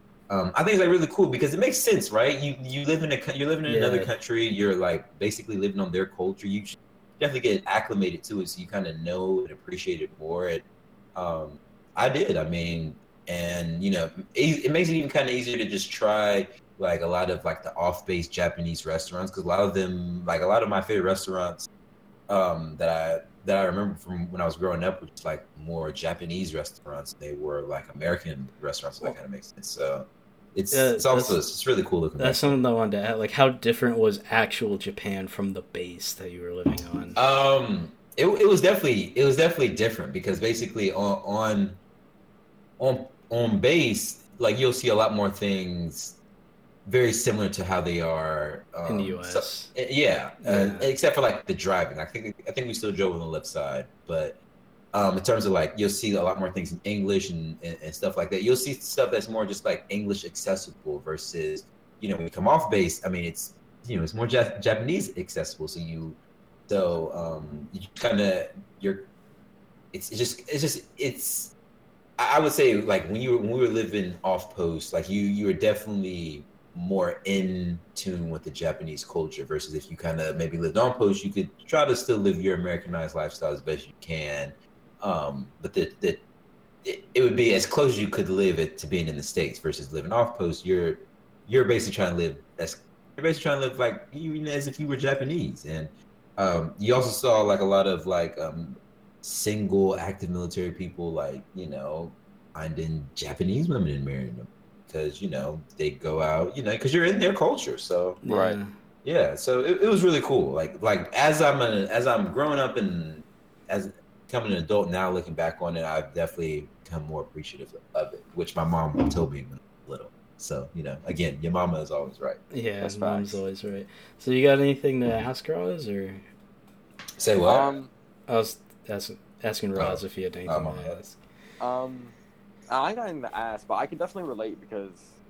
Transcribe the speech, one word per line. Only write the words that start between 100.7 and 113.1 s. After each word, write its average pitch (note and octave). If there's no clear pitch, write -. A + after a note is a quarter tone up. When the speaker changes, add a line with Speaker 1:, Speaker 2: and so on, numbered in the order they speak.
Speaker 1:
people, E2+
like, C#2
you F2+
know, D2
finding D#2
Japanese G2+
women G#2
and C2+
marrying C2
them. A#1+
'Cause, D#2
you G2
know, D2
they D2+
go D#2
out, -
you C3+
know, A2
'cause C3
you're E3+
in G3
their G3
culture, -
so. F2+
Speaker 2:
Yeah. F#2+
Speaker 3:
Right. F#2+
Speaker 1:
Yeah, -
so B2+
it, F3+
it G#3+
was F#3+
really D#3+
cool. F#2+
Like, D#2
like, G2+
as D3+
I'm C#3
a, G#2+
as A#2+
I'm G#2
growing C#3+
up B2+
and E2+